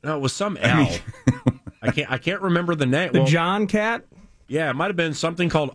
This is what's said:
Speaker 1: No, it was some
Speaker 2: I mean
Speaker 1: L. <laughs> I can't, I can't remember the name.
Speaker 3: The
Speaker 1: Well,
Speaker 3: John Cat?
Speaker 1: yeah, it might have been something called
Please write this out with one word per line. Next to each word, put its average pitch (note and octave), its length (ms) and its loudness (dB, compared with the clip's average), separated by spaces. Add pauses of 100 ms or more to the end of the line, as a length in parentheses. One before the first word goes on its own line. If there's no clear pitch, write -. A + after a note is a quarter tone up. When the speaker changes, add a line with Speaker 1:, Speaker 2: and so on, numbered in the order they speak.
Speaker 1:
No, D3+ 120 -4
it C#3+ 40 -4
was C3+ 140 0
some G3 280 -4
Speaker 2:
I A#2 140 2
mean C3+ 240 0 (460)
Speaker 1:
L. - 60 2 (100)
<laughs> - 200 -18
I A#2+ 80 -2
can't, C#3+ 200 -2
I B2+ 80 -2
can't F#3 220 -4
remember F3 340 2
the D3 120 0
name. C#3+ 260 0
Speaker 3:
The E3 80 4
Speaker 1:
Well, D3 80 4
Speaker 3:
John F3 380 2
Cat? G#3+ 380 0 (440)
Speaker 1:
yeah, D3+ 220 -2
it B2+ 40 0
might D#3+ 120 -2
have G3 100 -4
been E3 180 0
something E3+ 360 -2
called D3 240 0